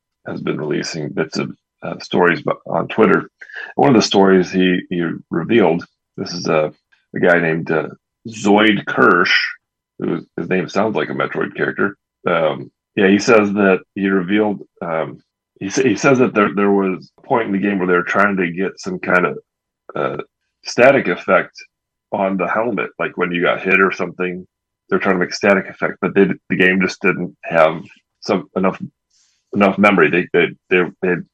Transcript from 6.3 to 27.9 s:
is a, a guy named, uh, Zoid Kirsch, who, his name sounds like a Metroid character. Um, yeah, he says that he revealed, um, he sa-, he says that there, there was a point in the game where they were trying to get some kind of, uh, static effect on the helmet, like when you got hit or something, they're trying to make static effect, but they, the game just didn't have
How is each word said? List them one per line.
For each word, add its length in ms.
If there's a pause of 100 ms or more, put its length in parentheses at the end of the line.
is 140
a, 260 (420)
a 40
guy 200
named, 320
uh, 160 (400)
Zoid 600
Kirsch, 500 (600)
who, 260 (100)
his 140
name 180
sounds 300
like 120
a 40
Metroid 420
character. 420 (300)
Um, 440 (240)
yeah, 120
he 120
says 340
that 300 (120)
he 140
revealed, 540 (180)
um, 400 (400)
he 80
sa-, 140
he 120
says 240
that 140
there, 200
there 180
was 460
a 40
point 260
in 60
the 60
game 200
where 80
they 60
were 100
trying 340
to 140
get 280
some 200
kind 280
of, 100 (580)
uh, 220 (480)
static 420
effect 460 (580)
on 240
the 120
helmet, 420 (100)
like 180
when 140
you 100
got 200
hit 180
or 120
something, 540 (440)
they're 100
trying 160
to 40
make 140
static 340
effect, 340
but 120
they, 120 (240)
the 80
game 240
just 200
didn't 440
have 360 (380)